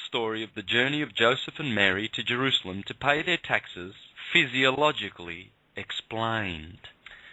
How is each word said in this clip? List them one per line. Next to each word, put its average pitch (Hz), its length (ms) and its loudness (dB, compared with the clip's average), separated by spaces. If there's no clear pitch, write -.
Story 113 380 -2
of 107 100 -10
the 107 80 -10
Journey 123 400 2
of 147 140 -4
Joseph 117 440 2
and 147 140 -2
Mary 101 360 4
to - 120 -8
Jerusalem 113 640 0
to - 60 -10
Pay 143 280 2
Their 170 160 0
Taxes, 101 580 -4
Physiologically 127 1160 2
Explained. 101 1120 -4